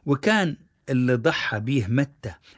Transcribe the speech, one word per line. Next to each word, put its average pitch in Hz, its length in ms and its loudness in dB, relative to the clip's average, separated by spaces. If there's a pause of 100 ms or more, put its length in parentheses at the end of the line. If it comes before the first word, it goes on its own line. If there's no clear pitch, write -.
وكان 160 520 0 (320)
اللي 127 260 2
ضحى 113 440 -2
بيه 117 280 -2
متى 123 460 -4 (240)